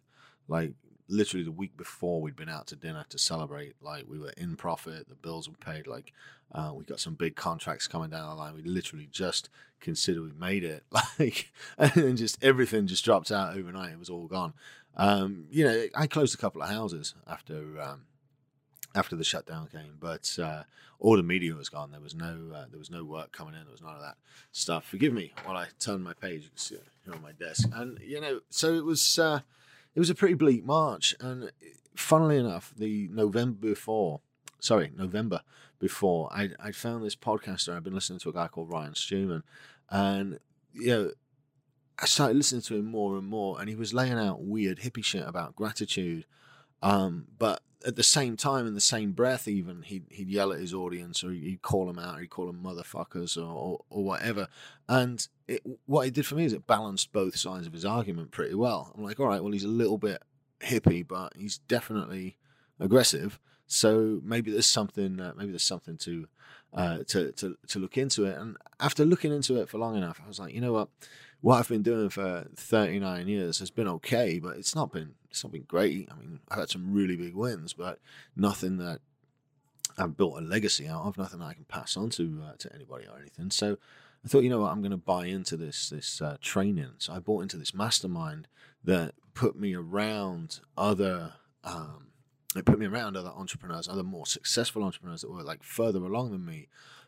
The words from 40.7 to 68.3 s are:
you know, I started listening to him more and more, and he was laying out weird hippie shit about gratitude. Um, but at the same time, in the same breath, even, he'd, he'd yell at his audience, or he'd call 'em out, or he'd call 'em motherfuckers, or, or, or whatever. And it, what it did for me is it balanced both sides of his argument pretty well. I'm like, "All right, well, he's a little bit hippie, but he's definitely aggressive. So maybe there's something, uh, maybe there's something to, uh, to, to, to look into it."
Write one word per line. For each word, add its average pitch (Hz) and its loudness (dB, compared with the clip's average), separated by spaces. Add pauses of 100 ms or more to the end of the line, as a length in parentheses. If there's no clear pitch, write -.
you 117 -2
know, 107 2 (880)
I - -2
started 135 6
listening 131 4
to 113 -4
him 104 0
more 104 0
and 95 -6
more, 101 -2
and 101 -6
he 110 -6
was 110 -4
laying 123 2
out 101 0
weird 98 0
hippie 113 -6
shit - -2
about 85 -6
gratitude. 95 -2 (560)
Um, 95 2 (100)
but 107 2 (240)
at 127 -2
the 120 4
same 127 6
time, 131 0
in 107 -2
the 101 0
same 107 4
breath, 120 2
even, 90 -2
he'd, 92 -10
he'd 95 -10
yell 98 2
at 78 -4
his 90 -6
audience, 87 -4
or 90 -4
he'd 90 -6
call 95 2
'em 87 -8
out, 85 -8
or 82 -10
he'd 87 -12
call 90 -6
'em 87 -10
motherfuckers, 87 -6
or, 170 -6
or, - -6
or - -2
whatever. 110 0 (400)
And 123 2 (200)
it, 135 -4 (240)
what 135 4
it 127 -2
did 143 2
for 139 -4
me 165 2
is 117 2
it - -6
balanced 104 0
both 95 2
sides 92 -4
of 82 -10
his 85 -8
argument 101 -2
pretty 87 -2
well. 110 2
I'm 107 -8
like, 104 -8
"All 135 4
right, 101 2
well, 104 -2
he's 98 0
a 101 0
little 110 4
bit 98 -2 (380)
hippie, 87 2
but 92 -8
he's 101 -8
definitely 95 -4 (420)
aggressive. 101 4 (260)
So 110 6
maybe 110 0
there's 107 4
something, 98 2
uh, 90 -8
maybe 101 -8
there's 85 -2
something 85 -4
to, 82 -6 (460)
uh, 87 0
to, 85 2
to, 92 -6 (100)
to - -4
look 92 -2
into 127 2
it." 95 -2